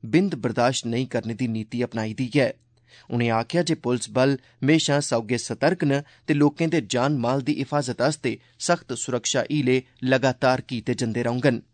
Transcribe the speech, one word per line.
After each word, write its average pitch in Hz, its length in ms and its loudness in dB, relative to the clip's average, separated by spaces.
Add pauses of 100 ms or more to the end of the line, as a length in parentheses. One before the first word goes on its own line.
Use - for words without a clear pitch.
बिंद 156 340 0
बर्दाश्त 123 460 0
नेईं 123 260 -4
करने 113 220 -4
दी 127 140 -4
नीति 110 340 -4
अपनाई 110 300 -6
दी 123 200 -6
ऐ। 131 180 4 (580)
उनें 120 220 0
आखेआ 117 300 0
जे 165 140 2
पुलस 120 340 -2
बल 131 260 2 (260)
म्हेशां 147 400 4
सौगे 117 360 -2
सतर्क 151 440 0
न 139 180 2 (240)
ते 156 100 0
लोकें 147 360 2
दे 165 160 2
जान 127 320 0
माल 127 240 0
दी 135 120 -2
हिफाजत 131 480 -2
आस्तै 135 300 0 (280)
सख्त - 340 -2
सुरक्षा 120 520 -2
हीले 131 300 2 (280)
लगातार 127 600 2
कीते 123 320 -4
जंदे 117 260 -2
रौह्ङन। 120 380 0 (140)